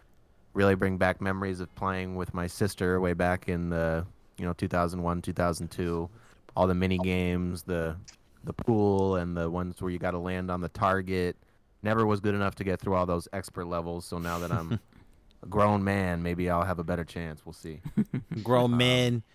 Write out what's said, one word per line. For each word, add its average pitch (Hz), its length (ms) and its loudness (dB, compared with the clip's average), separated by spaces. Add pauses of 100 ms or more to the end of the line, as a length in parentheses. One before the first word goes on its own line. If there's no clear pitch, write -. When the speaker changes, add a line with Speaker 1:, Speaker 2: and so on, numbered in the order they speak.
(540)
Speaker 1:
really 98 220 6
bring 95 220 2
back 92 240 2
memories 95 400 -2
of 87 140 -10
playing 92 400 -2
with 90 180 -4
my 87 140 -2
sister 92 520 0
way 90 140 2
back 87 340 2
in 85 220 -2
the, 82 360 0 (320)
you 90 80 -6
know, 87 80 -2
two 95 140 -2
thousand 87 360 0
one, 85 180 0
two 90 120 -6
thousand 82 360 0
two. 85 400 -4 (460)
All 92 120 6
the 92 80 4
mini 92 220 2
games, 90 640 0
the, 82 320 -4 (480)
the - 100 -8
pool, 101 640 2
and 87 220 -2
the 85 120 -2
ones 87 320 -6
where 92 100 -4
you 90 80 -6
gotta 90 200 -2
land 92 320 -4
on 90 100 -4
the 85 80 -4
target. 92 680 0 (440)
Never 110 240 2
was 104 140 2
good 101 160 2
enough 98 200 0
to - 80 -8
get 95 180 -2
through 98 140 0
all 90 100 4
those 87 260 -2
expert 95 340 -8
levels, 85 400 -4
so 87 120 -8
now 85 220 -4
that 87 120 -4
I'm 82 280 -2 (320)
Speaker 2:
<laughs> - 320 -20
Speaker 1:
a - 20 -18
grown 104 380 4
man, 95 400 0
maybe 87 260 0
I'll 87 140 2
have 90 160 0
a 87 40 -6
better 85 220 -2
chance. 80 400 -10
We'll 82 80 -16
see. - 280 -14 (300)
Speaker 2:
<laughs> 113 320 -6
Grown 123 280 4
Speaker 1:
Um, 120 80 4
Speaker 2:
man, 123 440 4 (120)